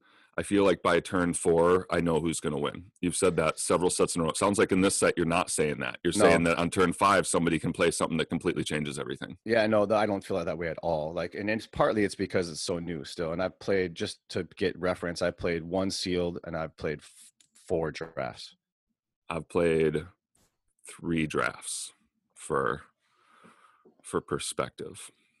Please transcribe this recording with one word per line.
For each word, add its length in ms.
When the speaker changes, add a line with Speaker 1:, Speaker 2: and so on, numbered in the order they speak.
Speaker 1:
"I 60
feel 220
like 180
by 180
turn 340
four, 560
I 100
know 200
who's 200
gonna 180
win." 420
You've 160
said 200
that 220
several 320
sets 240
in 60
a 40
row. 60
It 60
sounds 220
like 140
in 100
this 140
set, 200
you're 100
not 240
saying 300
that. 240
You're 100
Speaker 2:
No. 160
Speaker 1:
saying 140
that 140
on 120
turn 220
five, 340
somebody 320
can 140
play 180
something 280
that 120
completely 340
changes 340
everything. 460
Speaker 2:
Yeah, 220
no, 200
th-, 100
I 100
don't 180
feel 200
that 140
way 100
at 100
all. 360
Like, 200
and 140
it's 180
partly 380
it's 100
because 360
it's 100
so 180
new 260
still. 280
And 100
I've 160
played, 360
just 260
to 140
get 220
reference, 440
I 80
played 340
one 260
sealed 540
and 120
I've 200
played 240
f-, 320
four 240
drafts. 640
Speaker 1:
I've 180
played 580
three 400
drafts 680
for, 500
for 180
perspective. 880